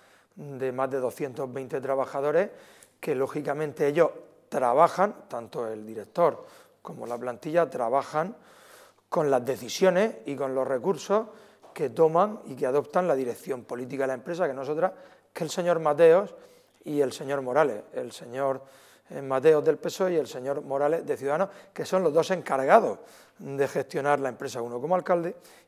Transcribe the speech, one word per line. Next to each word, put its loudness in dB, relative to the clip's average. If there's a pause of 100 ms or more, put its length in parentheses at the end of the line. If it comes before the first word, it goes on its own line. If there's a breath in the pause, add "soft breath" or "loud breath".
(360 soft breath)
de -6
más -2
de -2
doscientos -6
veinte -6
trabajadores 0 (480 loud breath)
que, -4
lógicamente, -2
ellos 4 (380)
trabajan, 4 (140)
tanto -8
el -10
director 0 (380 loud breath)
como -12
la -6
plantilla, -2
trabajan -2 (720 loud breath)
con 0
las 4
decisiones 2 (100)
y -6
con -4
los 0
recursos -2 (440 loud breath)
que -4
toman 4
y -12
que -4
adoptan 0
la 4
dirección -4
política -6
de 0
la -2
empresa, -4
que -4
no -8
es -8
otra 0 (400 loud breath)
que -8
el -6
señor 0
Mateos 6 (500 loud breath)
y -2
el 2
señor -4
Morales, 2 (100)
el -6
señor, -4 (480 loud breath)
eh, -10
Mateos 4
del 4
pesoe -2
y 0
el 2
señor -6
Morales 0
de -2
Ciudadanos, -2 (220 loud breath)
que -8
son 0
los 2
dos 2
encargados 4 (400 loud breath)
de -2
gestionar 0
la -2
empresa, -8
uno -8
como 0
alcalde 0 (320 loud breath)